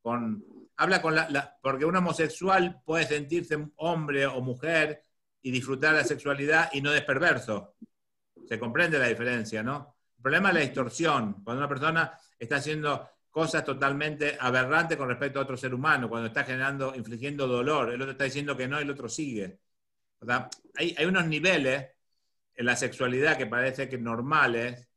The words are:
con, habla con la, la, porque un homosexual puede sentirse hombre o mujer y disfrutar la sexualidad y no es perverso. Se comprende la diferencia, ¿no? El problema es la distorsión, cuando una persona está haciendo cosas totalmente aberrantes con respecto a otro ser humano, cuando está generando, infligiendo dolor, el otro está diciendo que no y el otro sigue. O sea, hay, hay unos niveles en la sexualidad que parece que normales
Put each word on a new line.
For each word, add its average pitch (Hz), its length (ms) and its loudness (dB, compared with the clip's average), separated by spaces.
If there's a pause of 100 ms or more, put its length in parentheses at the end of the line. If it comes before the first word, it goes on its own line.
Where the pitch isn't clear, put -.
con, 117 420 -2 (340)
habla 180 220 4
con 160 140 0
la, 156 160 2
la, 139 320 -4
porque 135 240 0
un 175 100 2
homosexual 175 880 2
puede 160 220 0
sentirse 151 500 -2 (200)
hombre 151 500 0
o 127 160 -2
mujer 151 640 0 (400)
y 131 80 -4
disfrutar 135 420 2
la 151 100 6
sexualidad 147 720 2
y 139 80 -2
no 147 100 2
es 143 120 2
perverso. 131 720 0 (720)
Se 113 100 -4
comprende 143 400 2
la 127 100 4
diferencia, 113 540 -2
¿no? 139 360 -8 (200)
El 120 60 -20
problema 165 260 4
es 175 60 4
la 160 60 4
distorsión, 127 840 0
cuando 120 160 -4
una 143 100 -2
persona 156 480 0 (220)
está 120 160 -4
haciendo 147 540 -2 (200)
cosas 156 340 0
totalmente 143 760 0
aberrantes 135 580 2
con 135 120 -2
respecto 139 300 -2
a 139 40 0
otro 135 140 -4
ser 123 180 -4
humano, 135 340 2
cuando 113 180 -4
está 135 160 -2
generando, 135 520 -4
infligiendo 127 500 -6
dolor, 123 460 0
el 123 100 -6
otro 135 120 -6
está 139 100 -2
diciendo 139 340 -2
que 127 100 -2
no 147 120 -2
y 147 40 -2
el 143 60 -4
otro 127 200 -8
sigue. 107 500 -6 (600)
O 113 60 -18
sea, 123 240 -2 (260)
hay, 165 220 -2
hay 156 80 2
unos 185 220 2
niveles 147 600 2 (680)
en 120 100 -4
la 123 100 4
sexualidad 131 640 0
que 131 80 -4
parece 127 420 -2
que 127 120 -8
normales 120 960 0